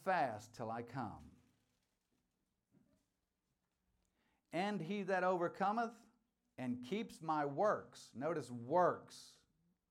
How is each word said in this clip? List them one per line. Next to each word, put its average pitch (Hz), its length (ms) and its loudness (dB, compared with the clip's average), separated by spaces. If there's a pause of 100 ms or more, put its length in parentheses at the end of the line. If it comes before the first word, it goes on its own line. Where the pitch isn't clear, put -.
fast 139 500 0
till 113 160 -6
I 117 120 -4
come. 110 500 -8 (3250)
And 196 280 0
he 196 220 -2
that 185 220 2
overcometh 185 640 2 (680)
and 123 280 -4
keeps 208 360 -4
my 156 240 0
works," 143 720 0
notice 135 380 -2
works. 127 800 2 (580)